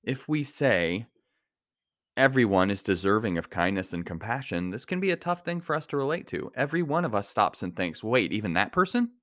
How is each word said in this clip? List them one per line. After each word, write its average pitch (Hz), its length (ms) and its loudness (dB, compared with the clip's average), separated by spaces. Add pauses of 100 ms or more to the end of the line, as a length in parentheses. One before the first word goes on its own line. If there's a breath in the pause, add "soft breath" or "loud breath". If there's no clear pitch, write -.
If - 240 -4
we 151 160 0
say 101 640 2 (1080)
everyone 113 540 6
is 98 120 -2
deserving 98 540 2
of 80 140 -4
kindness 90 420 0
and 85 120 -6
compassion, 90 640 -6
this 110 160 -10
can 180 140 -4
be 190 100 0
a 170 60 0
tough 175 280 -6
thing 170 160 -4
for 156 160 -4
us 156 120 -6
to 143 100 -2
relate 143 300 -2
to. - 260 -6
Every 151 280 0
one 160 220 0
of 113 100 -2
us 101 140 -2
stops - 340 0
and 90 140 -6
thinks, 87 260 -4
"Wait, 110 300 2
even 104 220 -2
that 95 180 2
person? 233 400 0 (100)